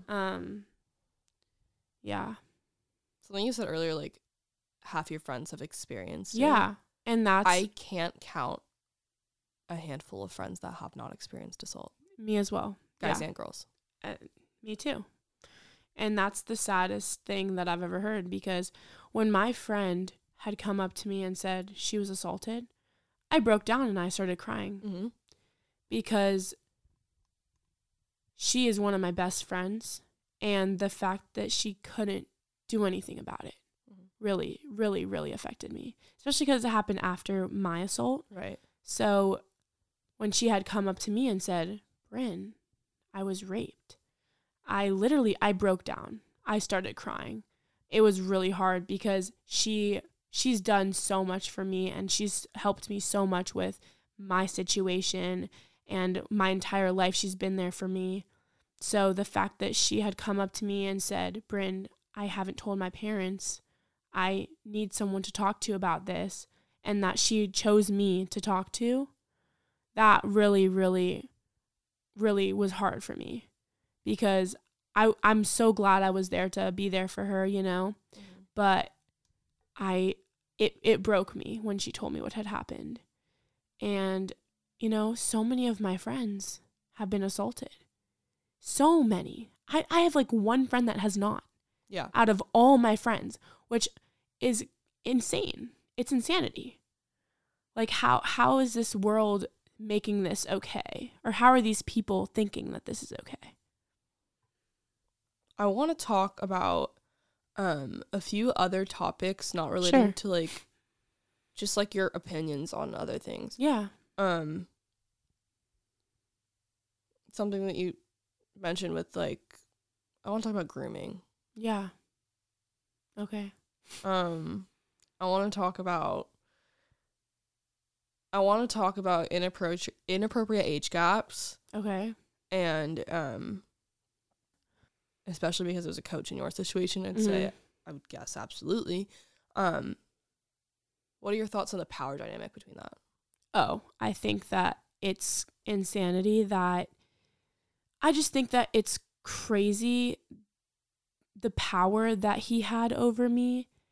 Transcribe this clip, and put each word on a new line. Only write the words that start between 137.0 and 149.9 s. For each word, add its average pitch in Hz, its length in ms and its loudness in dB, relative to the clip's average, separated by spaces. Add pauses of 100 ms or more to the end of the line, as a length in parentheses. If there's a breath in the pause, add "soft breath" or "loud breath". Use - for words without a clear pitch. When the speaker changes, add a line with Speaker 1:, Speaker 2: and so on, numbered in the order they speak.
Speaker 2:
I'd 196 140 -2
say, 214 100 4
Speaker 1:
Mm-hmm. 190 260 0 (300)
Speaker 2:
I 165 60 -14
would 143 160 -18
guess - 280 -12
absolutely. 196 720 -4 (480 soft breath)
Um, 165 400 -2 (1200)
what 202 120 -4
are 214 60 0
your 214 80 -4
thoughts 202 260 -4
on 196 80 -4
the - 60 -8
power 139 320 -8
dynamic - 340 -12
between - 240 -20
that? - 160 -16 (600)
Speaker 1:
Oh, 180 260 2 (180)
I - 140 -2
think 208 380 -4
that 180 280 0 (220)
it's - 460 -2 (180)
insanity 196 800 2
that, 180 460 0 (1120)
I 311 100 6
just 294 200 2
think 262 180 0
that 247 240 4
it's - 240 2 (240)
crazy 233 960 0 (1200)